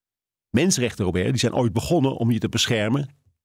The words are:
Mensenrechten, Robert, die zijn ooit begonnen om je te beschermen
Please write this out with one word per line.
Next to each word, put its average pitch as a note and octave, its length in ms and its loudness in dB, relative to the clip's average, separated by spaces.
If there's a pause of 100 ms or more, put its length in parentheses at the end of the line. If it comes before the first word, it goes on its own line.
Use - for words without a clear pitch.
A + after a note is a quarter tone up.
(500)
Mensenrechten, A#2+ 560 0
Robert, F#2 240 0
die C3 100 0
zijn - 160 -2
ooit A#2+ 180 0
begonnen C3+ 440 0
om A#2 140 0
je A2 80 0
te G#2+ 100 -2
beschermen A#2 600 -2 (360)